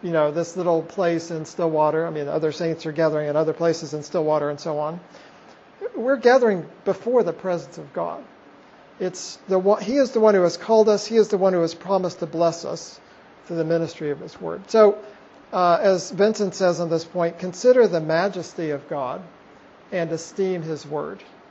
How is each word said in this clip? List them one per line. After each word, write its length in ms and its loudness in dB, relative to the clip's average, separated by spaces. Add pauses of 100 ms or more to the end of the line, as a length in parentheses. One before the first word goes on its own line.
you 100 -6
know, 200 2
this 260 -6
little 240 0
place 500 -2
in 140 -8
Stillwater. 600 0
I 40 -6
mean, 180 -6
other 240 -2
saints 360 -4
are 40 -6
gathering 380 0
in 80 0
other 160 2
places 400 -2
in 100 -8
Stillwater 460 0
and 100 -6
so 200 -6
on. 200 -6 (960)
We're 220 0
gathering 480 4 (180)
before 400 0
the 100 -2
presence 440 -6
of 160 -18
God. 300 -8 (760)
It's 380 -8 (100)
the 100 2
one, 240 2
he 160 -2
is 140 2
the 80 0
one 140 6
who 80 4
has 160 2
called 320 4
us. 160 2
He 120 -4
is 120 4
the 80 0
one 160 4
who 80 2
has 120 0
promised 460 -2
to 60 -4
bless 400 0
us 340 -10 (460)
through 120 -8
the 60 0
ministry 460 -2
of 100 -4
his 220 -16
word. 280 -10
So, 280 6 (540)
uh, 300 2
as 300 2
Benson 420 0
says 260 0
on 100 -4
this 140 0
point, 360 -4
consider 480 4
the 120 0
majesty 680 -2
of 180 -6
God 340 -6 (720)
and 200 -2
esteem 500 -4
his 240 -8
word. 360 -8 (300)